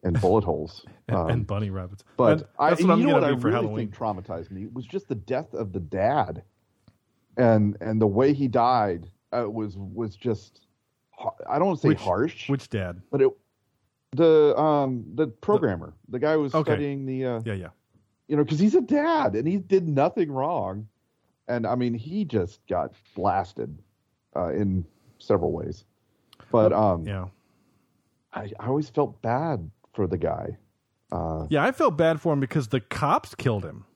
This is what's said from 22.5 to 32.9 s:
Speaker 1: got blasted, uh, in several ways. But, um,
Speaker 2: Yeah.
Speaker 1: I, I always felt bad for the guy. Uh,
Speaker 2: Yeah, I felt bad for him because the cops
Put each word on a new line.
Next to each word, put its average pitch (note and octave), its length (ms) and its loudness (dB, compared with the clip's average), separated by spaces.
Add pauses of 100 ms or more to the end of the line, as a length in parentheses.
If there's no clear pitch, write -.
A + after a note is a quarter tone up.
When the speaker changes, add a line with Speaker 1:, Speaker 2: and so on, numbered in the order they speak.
Speaker 1:
got D#2+ 260 -2 (220)
blasted, F#2 640 -2 (580)
uh, F2 160 -2
in F#2 320 0 (360)
several E2+ 320 2
ways. D#2 320 -8 (680)
But, A2 220 6
um, F#2 320 2
Speaker 2:
Yeah. F#2 220 -6 (1040)
Speaker 1:
I, G#2 260 -10
I - 60 -8
always D3 240 -2
felt C#3 320 -2
bad A#2+ 480 -2 (240)
for G2 120 0
the E2+ 120 -2
guy. D#2+ 400 -4 (520)
Uh, D#2+ 380 -4
Speaker 2:
Yeah, D3+ 160 0
I B3+ 80 0
felt E3 240 0
bad D#3+ 240 2
for D#3+ 140 0
him C#3 60 0
because C3 280 -2
the B2+ 120 0
cops - 540 -2